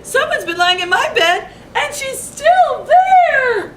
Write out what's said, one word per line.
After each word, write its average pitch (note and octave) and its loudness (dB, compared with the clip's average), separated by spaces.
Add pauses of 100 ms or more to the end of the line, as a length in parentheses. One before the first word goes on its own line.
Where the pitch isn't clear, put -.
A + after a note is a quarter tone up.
Someone's C#5 -4
been E4+ -8
lying F4+ 0
in F4+ -6
my A#4 0
bed, F4+ 0 (260)
and D5 -4
she's C5+ -10
still D#5+ 0
there. D#5 2